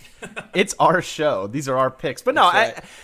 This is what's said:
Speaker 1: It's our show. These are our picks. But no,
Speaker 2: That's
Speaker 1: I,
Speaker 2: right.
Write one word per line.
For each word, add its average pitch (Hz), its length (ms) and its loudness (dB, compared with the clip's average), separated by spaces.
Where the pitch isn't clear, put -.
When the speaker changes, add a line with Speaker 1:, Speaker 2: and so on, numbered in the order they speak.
Speaker 1:
It's 202 240 0
our 160 240 4
show. 120 420 -2
These 131 240 -6
are 131 80 0
our 131 140 0
picks. - 320 -8
But 262 100 0
no, 220 180 6
Speaker 2:
That's 180 40 -2
Speaker 1:
I, 220 180 2
Speaker 2:
right. - 100 -14